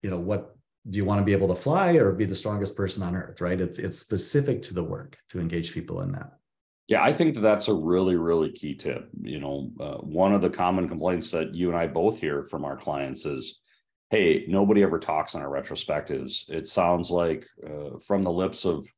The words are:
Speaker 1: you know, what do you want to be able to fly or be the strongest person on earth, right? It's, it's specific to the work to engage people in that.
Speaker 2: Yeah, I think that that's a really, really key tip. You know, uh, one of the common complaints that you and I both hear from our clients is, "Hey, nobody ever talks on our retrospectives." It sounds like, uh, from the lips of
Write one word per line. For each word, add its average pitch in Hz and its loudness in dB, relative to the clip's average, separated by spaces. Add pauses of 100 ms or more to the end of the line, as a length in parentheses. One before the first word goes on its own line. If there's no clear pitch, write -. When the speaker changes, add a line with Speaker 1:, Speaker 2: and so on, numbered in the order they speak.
Speaker 1:
you 101 -4
know, 90 -4
what 92 -4 (340)
do 95 -4
you 101 0
want 101 2
to 98 4
be 104 4
able 98 4
to 92 2
fly 170 4
or 117 8
be 92 0
the 95 -2
strongest 98 -4
person 98 -2
on 87 -2
earth, - -8
right? 90 -2
It's, 87 -4
it's 92 -4
specific 135 0
to - -10
the 87 -2
work - -8 (120)
to 90 -8
engage 85 -4
people - -8
in 50 -4
that. - -10 (560)
Speaker 2:
Yeah, 104 4
I 139 6
think 156 2
that 117 -6
that's 107 4
a 110 4
really, 90 4
really 82 2
key 71 -10
tip. 71 -8 (140)
You 64 -8
know, 71 -6
uh, 71 -8
one 87 2
of 101 4
the 90 4
common 90 0
complaints 82 -2
that 80 -4
you 87 0
and 85 0
I 82 0
both 85 0
hear 71 -4
from 73 -8
our 71 -6
clients 69 -6
is, 67 -8 (500)
"Hey, 90 4
nobody 98 4
ever 82 2
talks 78 -2
on 78 -6
our 69 -6
retrospectives." 69 -6
It 78 -6
sounds 87 2
like, 85 0 (200)
uh, 73 -12
from 101 0
the 90 0
lips 92 -2
of 90 -2 (120)